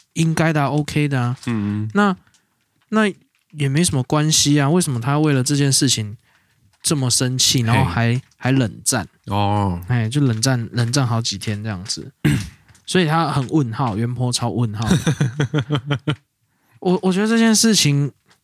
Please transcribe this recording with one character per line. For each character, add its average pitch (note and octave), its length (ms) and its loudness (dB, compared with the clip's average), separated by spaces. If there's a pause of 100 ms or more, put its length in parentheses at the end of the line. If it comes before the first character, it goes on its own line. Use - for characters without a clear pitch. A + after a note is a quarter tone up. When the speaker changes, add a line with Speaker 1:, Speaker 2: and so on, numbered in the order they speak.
(120)
Speaker 1:
应 D#3+ 220 0
该 D#3+ 180 2
的 D3+ 100 2
啊， C#3 60 0
OK D3 400 0
的 C#3 120 -2
啊。 A#2+ 160 -2 (100)
Speaker 2:
嗯， G#2 360 -2
嗯。 G#2+ 120 -6
Speaker 1:
那， G3 220 2 (720)
那 G#3+ 220 2 (380)
也 D3 180 -2
没 C#3 140 2
什 F3 120 0
么 C3 100 2
关 D3+ 260 0
系 D3 300 2
啊， C#3 100 2
为 F3+ 100 2
什 D#3 120 -2
么 A#2+ 80 -2
他 C#3+ 180 0
为 D3+ 140 2
了 C3 100 2
这 C#3+ 140 0
件 C#3 160 2
事 C3 160 2
情 G#2+ 280 -4 (680)
这 - 120 -2
么 C3 160 0
生 B2+ 260 0
气， B2+ 260 2
然 A2+ 140 2
后 C3 80 4
还， A#2 300 0
Speaker 2:
嘿。 C3 80 -4 (140)
Speaker 1:
还 B2+ 160 -2
冷 C3 320 0
战？ A#2+ 240 -2 (180)
Speaker 2:
哦。 G2+ 640 0
Speaker 1:
哎， A#2+ 200 0
就 C3+ 120 -2
冷 A#2 220 0
战， B2 300 0
冷 A#2 200 -2
战 C3 140 2
好 A2+ 140 0
几 G2+ 180 -6
天 G#2 260 -6
这 A2 40 -8
样 F#2+ 160 -6
子。 - 280 -10 (100)
<clears throat> - 640 -4
所 F3+ 140 0
以 F3 60 2
他 D#3+ 220 2
很 C3+ 220 -2
问 C3+ 220 2
号， A2+ 240 -2
原 A#2 180 -2
坡 B2 180 -2
超 A#2+ 180 -2
问 G#2+ 240 -2
号。 G#2+ 140 -4 (960)
Speaker 2:
<laughs> - 1000 -8
Speaker 1:
我， F3+ 220 2
我 F#3 100 0
觉 F3+ 80 0
得 G#3+ 80 0
这 A3+ 100 2
件 A3+ 160 4
事 A3 200 4
情 C#3+ 380 2 (320)